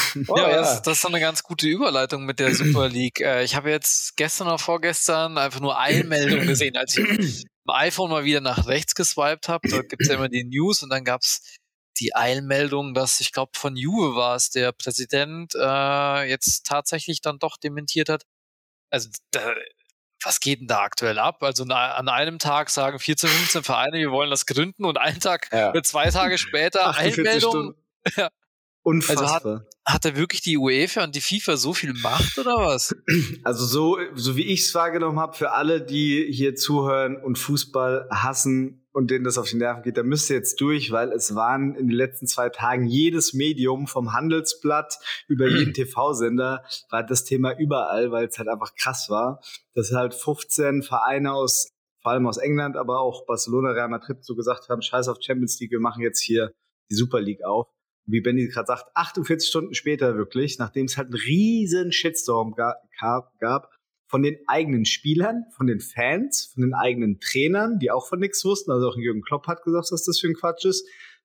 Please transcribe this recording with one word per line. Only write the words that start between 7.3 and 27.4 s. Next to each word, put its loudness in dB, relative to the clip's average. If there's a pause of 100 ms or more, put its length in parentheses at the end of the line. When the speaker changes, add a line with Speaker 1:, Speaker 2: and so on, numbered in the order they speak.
Speaker 2:
im -8
iPhone 0
mal 0
wieder 2
nach 2
rechts 0
geswiped 0
hab. -2
Da 0
gibt's -4
ja 0
immer -2
die -4
News 0
und -14
dann -2
gab's -4 (440)
die -2
Eilmeldung, 0
dass, 0
ich -2
glaub, -4
von -4
Juve 0
war's, 0
der 0
Präsident, -4
äh, 0
jetzt 0
tatsächlich -2
dann -4
doch -4
dementiert -4
hat. -2 (680)
Also, -2 (220)
da, -2 (680)
was 0
geht -2
denn -16
da 2
aktuell -2
ab? 0
Also, -2
na, 0
an -2
einem 0
Tag 0
sagen 0
vierzehn, 0
fünfzehn 2
Vereine, 0
wir 0
wollen 2
das 0
gründen -2
und 0
einen 0
Tag -2
Speaker 1:
Ja. 2
Speaker 2:
oder 2
zwei 2
Tage 2
später 2
Speaker 3:
48 2
Speaker 2:
Eilmeldung. 4